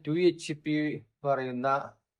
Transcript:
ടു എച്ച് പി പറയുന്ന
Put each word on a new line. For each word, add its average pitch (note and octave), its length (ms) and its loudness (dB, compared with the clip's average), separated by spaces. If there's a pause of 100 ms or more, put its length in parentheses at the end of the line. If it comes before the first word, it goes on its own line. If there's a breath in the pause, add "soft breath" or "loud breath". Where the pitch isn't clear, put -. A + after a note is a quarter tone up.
ടു D3+ 100 0 (140)
എച്ച് E3+ 240 -2 (100)
പി D3+ 140 0 (480)
പറയുന്ന C3 420 0 (520)